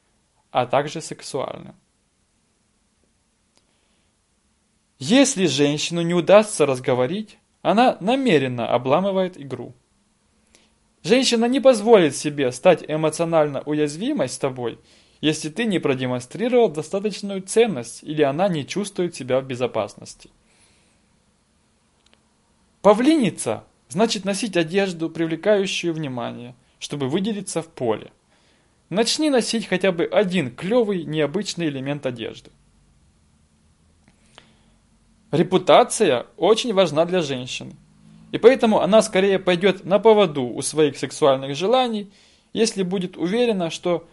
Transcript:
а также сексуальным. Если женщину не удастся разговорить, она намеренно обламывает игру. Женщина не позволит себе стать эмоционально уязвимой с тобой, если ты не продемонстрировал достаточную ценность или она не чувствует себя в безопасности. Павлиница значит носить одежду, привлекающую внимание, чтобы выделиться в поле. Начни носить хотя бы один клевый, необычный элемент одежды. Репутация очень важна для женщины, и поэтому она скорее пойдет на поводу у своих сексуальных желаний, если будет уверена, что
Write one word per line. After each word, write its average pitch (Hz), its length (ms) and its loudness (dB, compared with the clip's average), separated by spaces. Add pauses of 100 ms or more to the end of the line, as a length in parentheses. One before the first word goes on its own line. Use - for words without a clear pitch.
(500)
а 127 160 0
также 147 360 -2
сексуальным. - 720 -12 (3250)
Если 190 480 2
женщину 147 560 0
не 170 140 -2
удастся 185 500 4
разговорить, 131 720 -2 (240)
она 214 380 2
намеренно 156 680 0
обламывает 185 720 0
игру. 123 340 -12 (1300)
Женщина 240 400 4
не 254 140 0
позволит 214 560 6
себе 143 380 -4
стать 175 340 4
эмоционально 156 760 0
уязвимой 151 640 -2
с - 80 -10
тобой, 123 420 -6 (400)
если 156 300 -2
ты 226 160 -4
не 196 140 0
продемонстрировал 143 880 0
достаточную 196 720 -6
ценность 190 600 -2
или 151 180 -4
она 147 260 2
не 160 180 -4
чувствует 180 480 -6
себя 127 280 -2
в 135 40 -14
безопасности. 123 840 -8 (2500)
Павлиница 202 840 2 (240)
значит 214 340 -2
носить 196 320 -4
одежду, 170 540 -2
привлекающую 170 840 -2
внимание, 123 600 -8 (240)
чтобы 143 300 -6
выделиться 190 520 -4
в 160 60 -18
поле. - 460 -4 (760)
Начни 233 400 0
носить 226 380 0
хотя 185 240 0
бы 165 140 -2
один 180 500 0
клевый, 202 480 -2
необычный 156 640 -4
элемент 139 380 -6
одежды. 113 440 -10 (2750)
Репутация 175 960 2 (100)
очень 220 360 2
важна 170 320 2
для 180 160 0
женщины, 131 540 -8 (580)
и - 60 -6
поэтому 220 420 6
она 196 200 4
скорее 196 380 2
пойдет 180 460 0
на 196 140 2
поводу 196 440 4
у 120 180 -6
своих 143 360 0
сексуальных 135 580 0
желаний, 214 560 -2 (400)
если 202 320 -2
будет 180 320 -4
уверена, 185 540 -2
что 170 420 -4